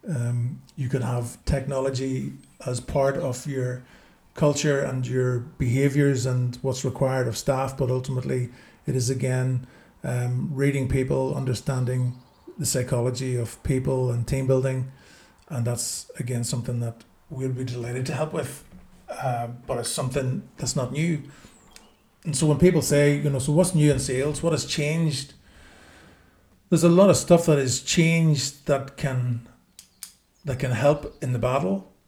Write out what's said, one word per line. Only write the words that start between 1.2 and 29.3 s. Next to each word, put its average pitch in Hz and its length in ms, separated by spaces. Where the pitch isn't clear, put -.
technology 135 880
as 123 120
part 135 380
of 131 300
your 127 360
culture 147 460
and 127 260
your 127 320
behaviors 135 720
and 123 340
what's 131 240
required 131 420
of 110 100
staff, 135 380
but 127 140
ultimately 127 600
it 131 100
is 123 140
again, 127 560
um, 123 500
reading 135 340
people, 131 480
understanding 127 760
the 156 80
psychology 123 720
of 117 280
people 131 480
and 120 160
team 135 180
building, 131 460
and 120 160
that's - 540
again 120 240
something 120 360
that 117 240
we'll 131 200
be 127 140
delighted 123 420
to 156 80
help 151 200
with, - 300
uh, 120 380
but 127 120
it's 120 120
something 131 580
that's - 180
not 127 160
new. 156 320
And 151 120
so 160 100
when 147 140
people 170 220
say, 147 360
you 147 120
know, 135 100
"So 143 140
what's 175 200
new 147 180
in 127 80
sales? 135 440
What 165 100
has 135 120
changed?" 151 680
There's 165 140
a 170 60
lot 185 200
of 151 80
stuff - 300
that 151 100
has 131 220
changed 165 880
that 131 280
can, 123 520